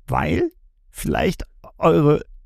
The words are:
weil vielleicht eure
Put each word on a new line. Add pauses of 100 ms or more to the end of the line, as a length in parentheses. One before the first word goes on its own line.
weil (380)
vielleicht (320)
eure (220)